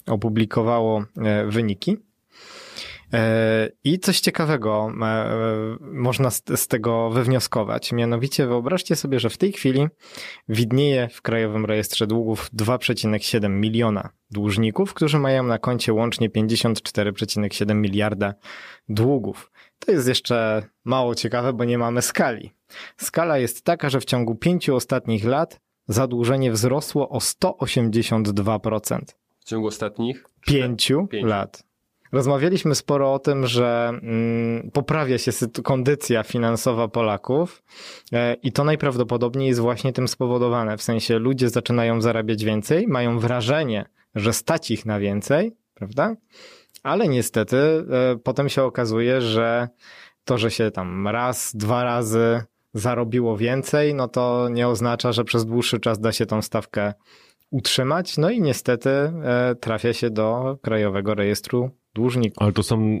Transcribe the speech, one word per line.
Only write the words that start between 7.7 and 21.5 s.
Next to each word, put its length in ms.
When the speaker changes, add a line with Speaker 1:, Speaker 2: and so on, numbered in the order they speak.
Speaker 1:
Mianowicie 540
wyobraźcie 500
sobie, 240
że 100
w 80
tej 140
chwili 340
widnieje 600
w 140
Krajowym 420
Rejestrze 420
Długów 460
dwa 260
przecinek 440
siedem 380
miliona 480
dłużników, 640
którzy 240
mają 240
na 160
koncie 340
łącznie 380
pięćdziesiąt 520
cztery 300
przecinek 420
siedem 260
miliarda 540
długów. 640
To 140
jest 160
jeszcze 540
mało 300
ciekawe, 380